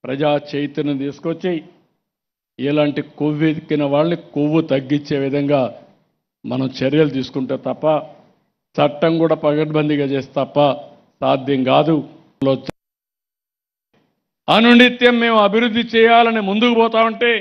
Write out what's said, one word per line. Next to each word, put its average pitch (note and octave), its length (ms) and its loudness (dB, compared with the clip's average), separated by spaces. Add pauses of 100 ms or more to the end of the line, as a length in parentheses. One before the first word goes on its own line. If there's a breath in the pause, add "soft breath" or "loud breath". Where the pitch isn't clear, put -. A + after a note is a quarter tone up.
ప్రజా C#3+ 360 -2 (120)
చైతన్యం C#3+ 460 -4
తీసుకొచ్చి E3 560 -6 (1120)
ఇలాంటి D3 340 0 (180)
కొవ్వెక్కిన D3+ 640 -2 (100)
వాళ్ళని E3 240 0 (180)
కొవ్వు D3 240 0 (100)
తగ్గించే C#3+ 540 -2
విధంగా C#3+ 360 0 (920)
మనం C3 160 -4 (100)
చర్యలు D3 400 0
తీసుకుంటే C3 380 -6 (120)
తప్ప, B2+ 180 -8 (920)
చట్టం D#3+ 440 0
కూడా D#3+ 220 2
పగడ్బందీగా D3+ 720 0
చేస్తే C3+ 260 -6
తప్ప C3 180 -4 (640)
సాధ్యం C3+ 400 -2 (100)
కాదు. D3+ 240 2 (2500)
అనునిత్యం A#3+ 680 4
మేము A#3 140 2 (100)
అభివృద్ధి A3+ 360 0 (120)
చేయాలని A3+ 540 4
ముందుకు A#3 320 2
పోతా A3+ 280 2
ఉంటే A#3 320 -2